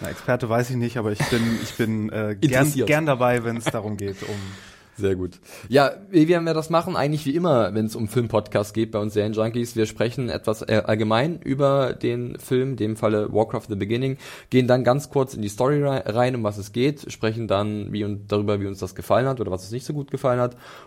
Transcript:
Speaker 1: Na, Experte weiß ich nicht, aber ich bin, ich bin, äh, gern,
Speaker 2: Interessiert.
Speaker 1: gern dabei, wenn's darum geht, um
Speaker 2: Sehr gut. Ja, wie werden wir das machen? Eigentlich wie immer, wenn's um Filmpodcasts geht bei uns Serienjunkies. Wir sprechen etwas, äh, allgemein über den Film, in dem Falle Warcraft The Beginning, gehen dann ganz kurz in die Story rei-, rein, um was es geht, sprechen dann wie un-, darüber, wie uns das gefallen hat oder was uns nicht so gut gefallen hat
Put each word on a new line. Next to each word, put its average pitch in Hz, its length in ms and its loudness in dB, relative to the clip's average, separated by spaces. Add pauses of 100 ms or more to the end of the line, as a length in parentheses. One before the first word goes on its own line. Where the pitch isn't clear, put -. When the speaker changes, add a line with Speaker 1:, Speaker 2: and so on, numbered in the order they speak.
Speaker 1:
Na, 87 80 -6
Experte 120 400 -4
weiß 120 220 0
ich 127 40 -2
nicht, 120 220 -2
aber 110 140 -2
ich 104 80 -4 (100)
bin, 117 120 2 (200)
ich 113 140 -10
bin, 110 340 -2
äh, 107 260 -4
gern, 127 280 4
Speaker 2:
Interessiert. 139 240 2
Speaker 1:
gern 151 180 4
dabei, 123 400 2
wenn's 117 200 -4
darum 107 300 -2
geht, 98 280 -6
um 104 120 -6 (640)
Speaker 2:
Sehr 98 200 2
gut. 90 240 -6 (260)
Ja, 131 240 6 (180)
wie 160 200 6
werden 170 160 4
wir 165 80 0
das 156 160 -2
machen? 165 260 2
Eigentlich 147 300 0
wie 139 100 0
immer, 127 380 4
wenn's 110 240 -2
um 113 100 -2
Filmpodcasts 107 640 0
geht 110 200 -2
bei 107 80 -2
uns 107 140 -4
Serienjunkies. 110 640 -2
Wir 110 120 2
sprechen 117 420 -2
etwas, 107 320 -2
äh, 107 240 2
allgemein 110 560 2
über 139 500 2
den 120 480 -4
Film, 131 300 0
in 131 80 -4
dem 110 180 0
Falle 107 380 0
Warcraft 110 340 0
The 107 80 -4
Beginning, 120 400 -2 (340)
gehen 127 180 4
dann 123 180 4
ganz 135 240 2
kurz 135 240 0
in 113 80 -8
die 104 80 -2
Story 131 340 0
rei-, 139 220 0
rein, 123 280 2
um 120 100 -4
was 104 140 -2
es 101 140 -10
geht, 143 400 0
sprechen 110 380 -4
dann 101 420 0
wie 104 140 -2
un-, 104 240 -4
darüber, 104 320 2
wie 98 60 -2
uns 98 120 -8
das 95 160 -8
gefallen 110 320 4
hat 127 140 -2
oder 98 100 -2
was 92 120 -4
uns 101 80 -14
nicht 123 140 -8
so 160 60 -8
gut 143 200 -6
gefallen 127 280 0
hat 123 160 0 (320)